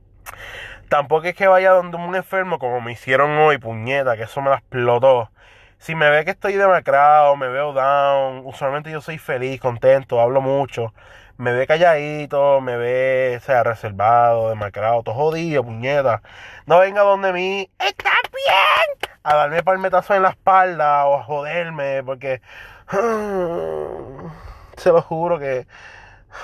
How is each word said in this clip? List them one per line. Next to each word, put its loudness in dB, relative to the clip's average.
Tampoco 0
es -6
que 0
vaya 6
donde 0
un -8
enfermo -4
como -4
me -8
hicieron 0
hoy, 4
puñeta, -4
que -8
eso -10
me -2
la 4
explotó. 2
Si -10
me 2
ve 2
que -6
estoy -4
demacrado, 4
me -4
veo -4
down, 0
usualmente -8
yo -10
soy -12
feliz, -6
contento, 0
hablo 2
mucho, -4
me -4
ve -2
calladito, 2
me -4
ve, 0
o -20
sea, 2
reservado, 2
demacrado, -2
todo -8
jodido, -2
puñeta. -2
No 6
venga 2
donde 2
mí, -4
"¿Estás -2
bien?", 0
a 0
darme 0
palmetazo 0
en 2
la 4
espalda 2
o 2
a -12
joderme, -6
porque -8
<sighs> -6
se 0
lo 4
juro -4
que -6